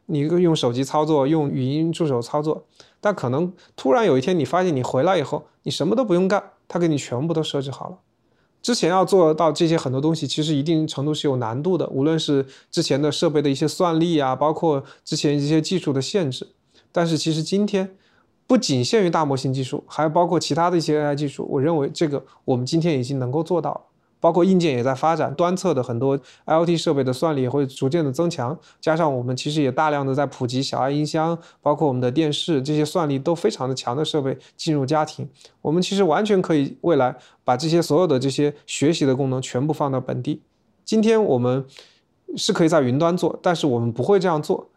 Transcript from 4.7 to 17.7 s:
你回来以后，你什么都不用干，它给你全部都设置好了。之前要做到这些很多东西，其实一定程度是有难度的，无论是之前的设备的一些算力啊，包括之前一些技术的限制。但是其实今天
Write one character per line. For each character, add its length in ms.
你 60
回 220
来 160
以 20
后， 220
你 60
什 180
么 80
都 80
不 120
用 120
干， 140
它 120
给 80
你 100
全 300
部 60
都 100
设 180
置 80
好 200
了。 80
之 120
前 160
要 160
做 260
到 200
这 160
些 100
很 140
多 100
东 140
西， 100
其 160
实 140
一 80
定 240
程 180
度 80
是 140
有 80
难 260
度 160
的， 120
无 140
论 140
是 260
之 100
前 180
的 120
设 180
备 100
的 80
一 60
些 140
算 320
力 180
啊， 180
包 160
括 300
之 120
前 220
一 100
些 140
技 160
术 160
的 80
限 300
制。 160
但 140
是 100
其 160
实 120
今 240
天 280